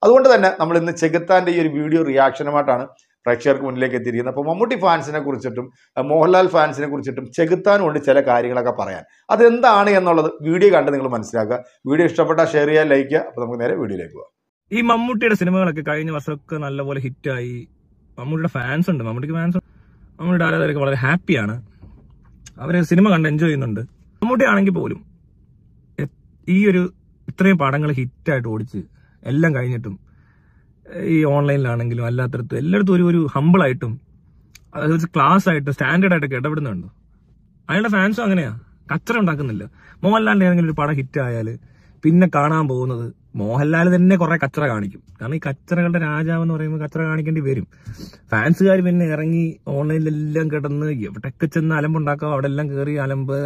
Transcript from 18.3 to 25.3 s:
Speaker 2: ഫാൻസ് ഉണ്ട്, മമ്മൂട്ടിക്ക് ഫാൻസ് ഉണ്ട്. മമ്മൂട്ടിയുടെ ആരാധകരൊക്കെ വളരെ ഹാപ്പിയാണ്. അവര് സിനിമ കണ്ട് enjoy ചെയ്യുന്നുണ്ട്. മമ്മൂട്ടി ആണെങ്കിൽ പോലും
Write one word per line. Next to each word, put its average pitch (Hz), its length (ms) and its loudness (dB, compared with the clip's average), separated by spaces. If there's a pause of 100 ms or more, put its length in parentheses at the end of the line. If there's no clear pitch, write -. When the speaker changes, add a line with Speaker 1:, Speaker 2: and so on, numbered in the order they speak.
Speaker 2:
ഫാൻസ് 143 320 -2
ഉണ്ട്, 135 140 -2
മമ്മൂട്ടിക്ക് 127 300 -6
ഫാൻസ് 170 220 -2
ഉണ്ട്. - 180 -8 (400)
മമ്മൂട്ടിയുടെ 170 300 0
ആരാധകരൊക്കെ 156 360 0
വളരെ 139 160 0
ഹാപ്പിയാണ്. 131 580 0 (1040)
അവര് 170 240 -2
സിനിമ 170 280 4
കണ്ട് 160 180 2
enjoy 151 200 0
ചെയ്യുന്നുണ്ട്. 120 320 -2 (400)
മമ്മൂട്ടി 247 240 2
ആണെങ്കിൽ 196 260 4
പോലും 123 300 -4 (1000)